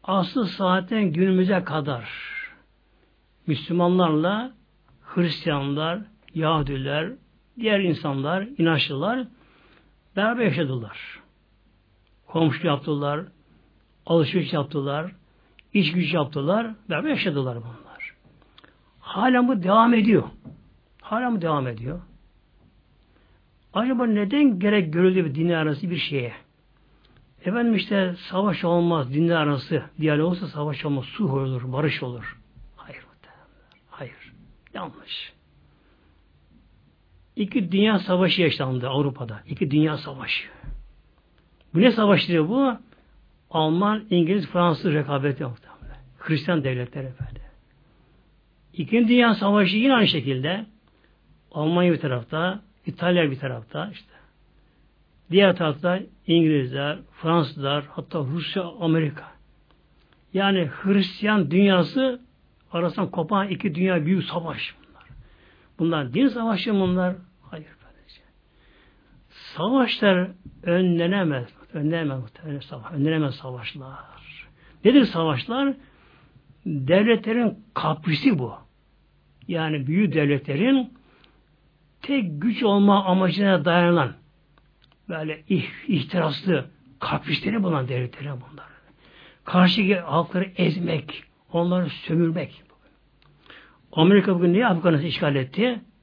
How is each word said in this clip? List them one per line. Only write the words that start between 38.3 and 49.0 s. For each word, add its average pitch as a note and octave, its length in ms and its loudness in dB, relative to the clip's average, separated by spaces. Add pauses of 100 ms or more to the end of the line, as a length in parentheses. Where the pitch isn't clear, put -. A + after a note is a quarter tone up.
yaşandı C3 480 0
Avrupa'da. C3 580 -4
İki D3 240 -4
dünya D3+ 260 2
savaşı. - 500 -8 (1300)
Bu E3 80 4
ne A#3+ 100 8
savaştı F3+ 580 2
bu? C4 240 2 (800)
Alman, F3+ 580 2
İngiliz, F3 380 2
Fransız F3 460 0
rekabeti C#3 520 -2
muhtemelen. - 520 -16 (220)
Hristiyan D#3+ 440 -2
devletleri C3 420 -6
efendim. - 360 -12 (1300)
İkinci A3 340 2